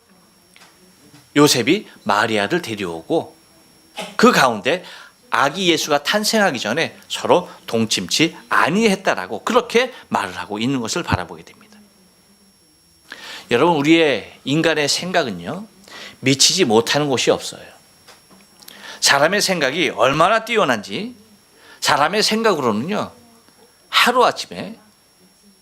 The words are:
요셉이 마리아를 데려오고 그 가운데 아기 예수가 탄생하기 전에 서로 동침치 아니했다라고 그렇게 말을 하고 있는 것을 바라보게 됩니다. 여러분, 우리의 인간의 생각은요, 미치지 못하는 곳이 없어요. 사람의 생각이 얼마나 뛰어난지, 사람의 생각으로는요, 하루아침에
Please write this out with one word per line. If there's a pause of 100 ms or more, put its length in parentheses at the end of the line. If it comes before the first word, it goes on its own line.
(1400)
요셉이 (160)
마리아를
데려오고 (800)
그
가운데 (460)
아기
예수가
탄생하기
전에 (100)
서로 (160)
동침치 (140)
아니했다라고
그렇게 (160)
말을
하고
있는
것을
바라보게
됩니다. (1700)
여러분,
우리의
인간의
생각은요, (540)
미치지
못하는
곳이
없어요. (1400)
사람의
생각이
얼마나
뛰어난지, (640)
사람의
생각으로는요, (800)
하루아침에 (840)